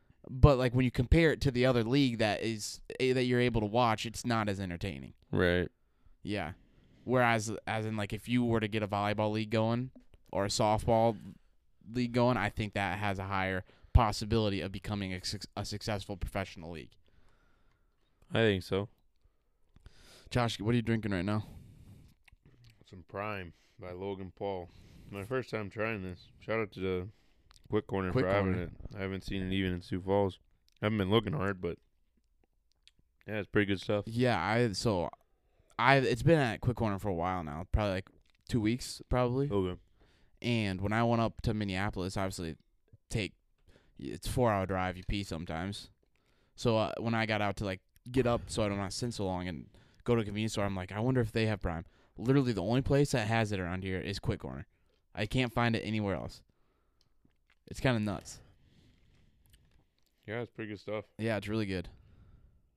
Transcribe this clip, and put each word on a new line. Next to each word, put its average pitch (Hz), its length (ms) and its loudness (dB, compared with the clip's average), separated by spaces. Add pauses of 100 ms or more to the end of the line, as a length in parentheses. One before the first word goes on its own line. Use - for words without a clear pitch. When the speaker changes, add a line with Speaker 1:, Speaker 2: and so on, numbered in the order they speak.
(300)
Speaker 1:
But, 135 280 8
like, 127 160 2
when 127 120 4
you 120 60 0
compare 156 420 4
it 95 80 -4
to 143 100 2
the 123 140 2
other 123 180 4
league 123 360 2
that 107 240 0
is, 110 360 -6 (180)
eh, 127 140 2
that 127 140 2
you're 123 160 4
able 120 180 2
to 104 80 0
watch, 110 380 2
it's 117 200 -8
not 113 220 0
as 98 140 -2
entertaining. 85 540 -6 (180)
Speaker 2:
Right. 90 340 4 (560)
Speaker 1:
Yeah. 90 300 -4 (500)
Whereas, 117 480 2 (160)
as 110 180 -2
in, 110 120 -4
like, 104 160 -4
if 104 160 -8
you 120 160 4
were 113 160 2
to 107 80 -2
get 107 140 0
a 104 40 -2
volleyball 104 460 0
league 110 160 -2
going 113 420 2 (400)
or 98 140 0
a - 20 0
softball 113 720 4 (720)
league 120 220 -2
going, 123 240 4
I 101 120 0
think 104 260 -4
that 98 240 -2
has 101 180 -2
a 95 60 -6
higher 95 400 -2 (300)
possibility 107 680 4
of 95 100 -6
becoming 101 400 -6
a 90 140 -8
suc-, - 220 -8 (100)
a 98 80 -6
successful 101 520 -6
professional 92 520 -8
league. 73 220 -12 (1400)
Speaker 2:
I 113 100 0
think 101 200 2
so. 98 280 -2 (1400)
Speaker 1:
Josh, 117 300 0
what 107 140 0
are - 20 4
you 120 80 2
drinking 110 300 -2
right 90 120 0
now? 107 220 -2 (1400)
Speaker 2:
Some 92 200 -18
Prime 98 460 -6 (280)
by 90 120 -10
Logan 95 440 -6
Paul. 95 320 -4 (400)
My 101 160 -8
first 123 240 -4
time 107 220 -6
trying 110 320 -4
this. 90 240 -10 (120)
Shout 113 200 -2
out 107 140 -4
to - 60 -12
the 92 280 -2 (640)
Quick 107 160 0
Corner 95 240 -2
Speaker 1:
Quick 110 140 2
Speaker 2:
for 92 60 2
having 98 220 4
Speaker 1:
Corner. 90 140 -2
Speaker 2:
it. - 40 -10 (240)
I 98 60 -8
haven't 95 220 -6
seen 98 180 -4
it 92 100 -2
even 92 220 2
in 87 80 -4
Sioux 92 180 -4
Falls. 95 380 0 (420)
I 104 60 -2
haven't 107 140 0
been 92 100 2
looking 104 240 4
hard, 98 260 -2
but 87 200 -6 (1500)
yeah, 107 120 -6
it's 92 80 -6
pretty 104 180 4
good 98 160 0
stuff. 104 260 0
Speaker 1:
Yeah, 117 320 2
I, 110 340 2
so 92 360 0 (720)
I, 127 160 8
it's 120 260 4
been 160 160 8
at 120 240 2
Quick 127 160 0
Corner 101 220 -2
for 104 100 -4
a 95 60 0
while 90 280 -2
now, 78 280 -8
probably, 104 220 2
like, 95 160 -4 (380)
two 120 140 0
weeks, 113 480 -2
probably. 127 420 2
Speaker 2:
Okay. 92 280 2 (640)
Speaker 1:
And 107 380 0
when 101 140 -2
I 117 100 2
went 117 180 2
up 110 200 -2
to 117 120 0
Minneapolis, 98 640 -2
obviously, 95 400 -4 (540)
take, 104 240 -2 (640)
it's - 260 -10
a - 40 -6
four-hour 107 380 2
drive. 92 280 -2
You 90 100 -14
pee 101 180 -2
sometimes. 87 640 -6 (640)
So, 113 220 2
uh, 107 200 0
when 113 160 -2
I 113 120 0
got 107 160 0
out 101 160 -2
to, 110 80 -6
like, 95 160 -4 (280)
get 123 160 2
up 120 220 2
so - 160 0
I 104 60 2
don't 101 80 -2
have 98 140 -4
to - 40 -8
sit 120 200 -6
so 104 100 -4
long 90 240 -4
and 65 160 -8 (400)
go 120 100 2
to 113 60 2
a - 20 0
convenience 104 300 -4
store, 104 100 0
I'm 98 140 -2
like, 90 160 -6
"I 107 80 -2
wonder 127 180 2
if 110 140 0
they 113 140 2
have 107 120 0
Prime." 85 240 -4 (340)
Literally, 123 360 4
the 95 100 -2
only 117 180 2
place 143 300 2
that 110 160 0
has 113 240 2
it 98 80 -2
around 92 240 -4
here 95 160 -4
is 98 180 -6
Quick - 220 -4
Corner. 67 260 -10 (480)
I 107 120 -4
can't 127 260 0
find 117 240 2
it 104 60 0
anywhere 104 340 -2
else. 62 260 -10 (1300)
It's - 140 -12
kinda 123 180 2
nuts. 104 400 -6 (1900)
Speaker 2:
Yeah, 110 160 -6
it's 110 100 -10
pretty 110 200 -10
good 101 80 -10
stuff. 104 260 -8 (120)
Speaker 1:
Yeah, 110 200 -2
it's 98 100 -8
really 107 180 -2
good. 92 240 -6 (880)